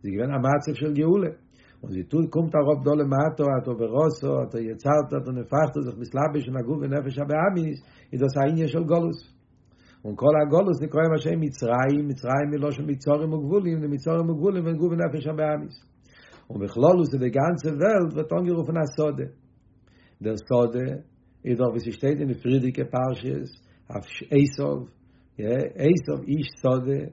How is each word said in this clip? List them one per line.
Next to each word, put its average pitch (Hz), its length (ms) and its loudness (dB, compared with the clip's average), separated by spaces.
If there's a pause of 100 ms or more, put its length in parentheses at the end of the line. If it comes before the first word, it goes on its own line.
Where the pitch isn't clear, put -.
זי 101 100 -8
געווען 120 220 -2
אין 131 120 -2
מצב 143 360 0
של 151 120 -2
גאולה. 165 380 4 (500)
און - 100 -12
זי 92 120 -4
טוט, 160 260 0
קומט 165 260 0
דעראף 147 300 4
דא 147 160 4
למטה, 143 500 0
האט 127 160 -2
ער 120 140 -4
בראשו, 139 560 0
האט 123 180 -4
ער 117 140 -4
יצרתו, 143 460 0
האט 131 120 -4
ער 127 120 -6
נפחתו, 143 460 0
זיך 123 160 -8
מתלבש 139 460 -2
אין 131 120 -6
הגוף 131 220 -4
ונפש 139 400 -4
הבהמית, 160 560 0 (340)
איז 127 100 -6
דאס 135 160 2
הענין 156 360 2
של 170 180 0
גלות. 170 280 0 (840)
און 107 180 -8
כל 147 180 8
הגלות, 156 440 4
נקראים 160 320 2
על - 100 0
שם 170 200 0
מצרים, 131 560 2 (100)
מצרים 135 400 -2
מלשון 143 400 -2
מצרים 147 420 0
וגבולים, 165 480 0
די 147 140 -4
מצרים 165 340 0
וגבולים, 175 340 0
ווען 165 180 -2
גוף 175 100 2
ונפש 160 360 -2
הבהמית. 151 480 -4 (760)
און - 120 -8
בכללות, 139 480 4 (120)
די 123 140 0
גאנצע 156 340 0 (100)
וועלט 180 340 2
ווערט 156 200 -4
אנגערופן 170 440 -2
אז 151 200 0
שדה. 147 300 -2 (920)
דער 107 140 -2
שדה, 120 520 2 (580)
איז 120 120 0
דאך, 127 100 2
ווי 113 100 -2
עס 117 180 -6
שטייט 143 240 0
אין 143 80 -2
דער 120 160 -4
פרידיקע 127 400 0 (100)
פרשיות, 127 560 -4 (400)
אויף 98 160 -10 (260)
עשו, 143 420 4 (640)
יא, 107 100 -4 (360)
עשו 151 300 4 (160)
איז 147 160 0 (140)
שדה 131 400 0 (120)